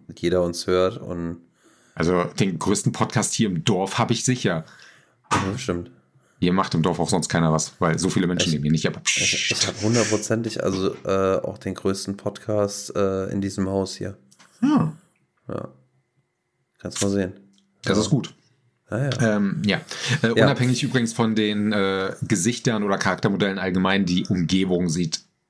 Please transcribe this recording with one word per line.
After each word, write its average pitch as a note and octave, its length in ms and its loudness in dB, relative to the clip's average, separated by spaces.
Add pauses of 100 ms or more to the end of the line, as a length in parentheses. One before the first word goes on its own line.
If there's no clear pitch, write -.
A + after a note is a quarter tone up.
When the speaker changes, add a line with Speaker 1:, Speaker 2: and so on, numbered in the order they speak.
(180)
Speaker 1:
jeder F2+ 240 2
uns F2 260 -4
hört F#2 320 2
und E2+ 420 -8 (540)
Speaker 2:
Also F2 300 2 (140)
den F#2 200 0
größten - 320 0
Podcast - 420 -2
hier A2+ 160 2
im E2+ 140 -4
Dorf F#2+ 340 0
hab A#2 140 2
ich A2+ 120 -2
sicher. G2+ 420 0 (680)
Speaker 1:
Ja, G2 260 0
stimmt. F2 320 -4 (500)
Speaker 2:
Hier F2+ 140 4
macht F#2 220 0
im E2 80 2
Dorf F2 160 0
auch D#2+ 100 0
sonst E2 180 0
keiner E2 240 2
was, D#2 280 0
weil E2 180 2
so F2+ 140 0
viele F#2 160 2
Menschen F2 220 0
Speaker 1:
Ich, D#2+ 40 2
Speaker 2:
nehmen D2 120 -2
hier D2+ 60 2
nicht D#2 160 2
ab. E2 200 -4
Speaker 1:
ich, - 440 0
ich G#2+ 160 0
hab G2+ 140 -6
hundertprozentig A2 840 0
also, F#2+ 300 0 (120)
äh, F#2+ 360 2
auch G2 160 -8
den F#2+ 160 -6
größten G2 440 -4
Podcast, G2+ 800 -4
äh, F#2+ 360 0
in G2+ 100 -2
diesem G2 260 -2
Haus F#2+ 280 -2
hier. G2 200 -8 (460)
Speaker 2:
Ja. A3+ 320 4 (540)
Speaker 1:
Ja. - 220 -8 (1120)
Kannst - 220 -6
mal G2+ 80 2
sehen. G2 240 0 (500)
Speaker 2:
Das G2 140 2
Speaker 1:
Ja. G#2+ 60 2
Speaker 2:
ist - 80 0
gut. - 240 -2 (560)
Speaker 1:
Ja, C3 180 -2
ja. A2+ 260 2
Speaker 2:
Ähm, G2 300 0
ja. F#2 160 2 (400)
Äh, A#2 140 2
Speaker 1:
Ja. A2 100 6
Speaker 2:
unabhängig B2+ 380 2
übrigens A#2 300 0
von A2+ 200 2
den, G#2 400 0
äh, G2 480 0
Gesichtern A2 640 0
oder G2 160 0
Charaktermodellen G2 580 0
allgemein, F#2 480 2
die F2+ 220 0
Umgebung F2+ 600 2
sieht D#2+ 320 -2 (280)